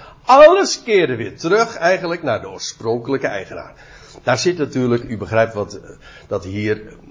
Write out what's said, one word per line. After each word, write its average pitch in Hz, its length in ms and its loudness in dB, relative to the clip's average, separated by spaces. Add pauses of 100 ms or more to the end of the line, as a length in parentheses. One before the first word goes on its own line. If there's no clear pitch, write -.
(260)
Alles 311 580 6
keerde 175 320 2
weer 107 220 -8
terug 220 380 0
eigenlijk 175 480 -2
naar 110 180 -2
de 95 80 -14
oorspronkelijke 120 800 -6
eigenaar. 95 460 -10 (500)
Daar 123 140 0
zit 175 200 -2
natuurlijk, 123 460 -2
u 113 140 -10
begrijpt 110 360 0
wat, 101 200 -8
eh, - 160 -18 (380)
dat 104 160 -6
hier 104 540 -6 (140)